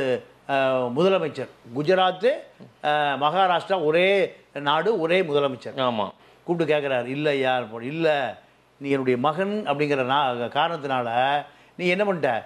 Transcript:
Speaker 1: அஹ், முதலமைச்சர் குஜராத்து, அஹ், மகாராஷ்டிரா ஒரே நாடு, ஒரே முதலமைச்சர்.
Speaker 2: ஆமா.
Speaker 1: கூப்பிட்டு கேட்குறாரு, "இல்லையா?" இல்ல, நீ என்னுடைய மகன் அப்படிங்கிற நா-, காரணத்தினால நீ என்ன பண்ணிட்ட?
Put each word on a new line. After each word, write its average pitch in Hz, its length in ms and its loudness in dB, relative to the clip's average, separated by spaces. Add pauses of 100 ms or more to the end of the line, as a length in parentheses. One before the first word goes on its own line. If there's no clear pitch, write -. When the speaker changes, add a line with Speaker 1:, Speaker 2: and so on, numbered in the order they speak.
(480)
Speaker 1:
அஹ், 131 480 2
முதலமைச்சர் 160 520 0 (260)
குஜராத்து, 185 560 2 (520)
அஹ், 147 360 0
மகாராஷ்டிரா 175 680 2
ஒரே 180 520 2 (180)
நாடு, 160 460 0
ஒரே 165 220 2
முதலமைச்சர். 139 540 -2
Speaker 2:
ஆமா. 120 340 0 (340)
Speaker 1:
கூப்பிட்டு 165 300 0
கேட்குறாரு, 135 320 0
"இல்லையா?" 131 600 0 (140)
இல்ல, 143 580 -2 (380)
நீ 139 140 -6
என்னுடைய 131 280 2
மகன் 190 480 -2
அப்படிங்கிற 143 380 0
நா-, 123 440 0
காரணத்தினால 139 920 0 (340)
நீ 175 120 -2
என்ன 185 160 2
பண்ணிட்ட? 143 420 0